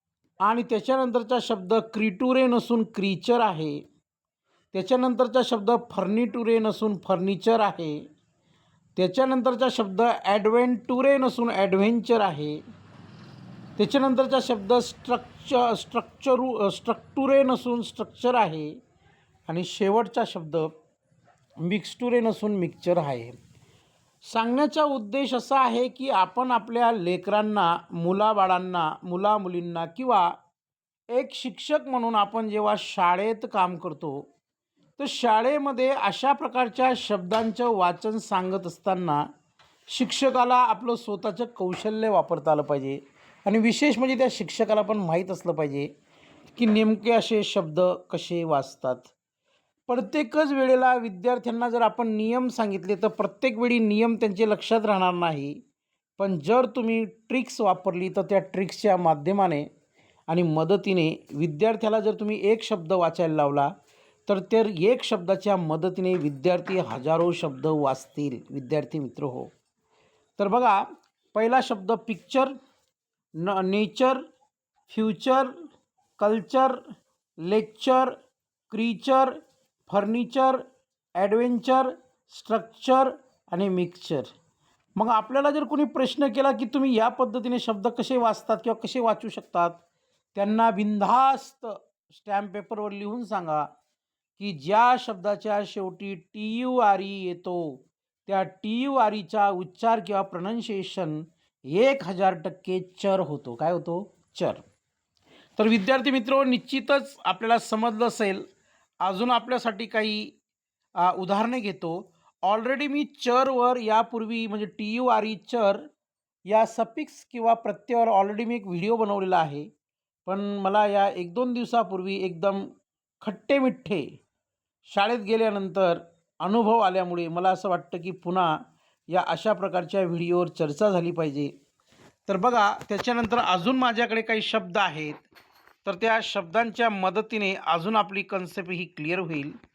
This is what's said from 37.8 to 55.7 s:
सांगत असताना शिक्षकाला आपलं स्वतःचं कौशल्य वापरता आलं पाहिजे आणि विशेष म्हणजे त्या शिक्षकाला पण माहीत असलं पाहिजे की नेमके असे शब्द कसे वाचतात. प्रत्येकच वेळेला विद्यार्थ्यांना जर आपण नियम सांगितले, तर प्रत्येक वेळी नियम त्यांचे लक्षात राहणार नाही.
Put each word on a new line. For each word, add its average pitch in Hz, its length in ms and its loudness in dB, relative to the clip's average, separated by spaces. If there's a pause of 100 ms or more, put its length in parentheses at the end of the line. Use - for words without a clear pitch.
सांगत 185 500 -2
असताना 170 560 -2 (640)
शिक्षकाला 247 640 2
आपलं 233 400 2
स्वतःचं 214 500 -6 (100)
कौशल्य 214 540 -2
वापरता 160 420 2
आलं 151 100 4
पाहिजे 139 380 -2 (460)
आणि 202 120 2
विशेष 233 400 2
म्हणजे 262 200 0
त्या 247 140 4
शिक्षकाला 214 500 -2
पण 208 160 -2
माहीत 180 340 -2
असलं 175 220 -4
पाहिजे 143 340 -4 (680)
की 240 80 2
नेमके 214 460 4
असे 220 320 2
शब्द 160 360 -2 (320)
कसे 170 320 -4
वाचतात. 135 520 -2 (920)
प्रत्येकच 285 640 0
वेळेला 262 440 4
विद्यार्थ्यांना 233 720 -2
जर 233 120 0
आपण 226 260 0
नियम 226 400 -2
सांगितले, 202 480 -2
तर 190 120 0
प्रत्येक 208 520 -2
वेळी 240 200 2
नियम 220 360 2
त्यांचे 214 340 0
लक्षात 220 360 0
राहणार 185 280 2
नाही. 156 400 -2 (640)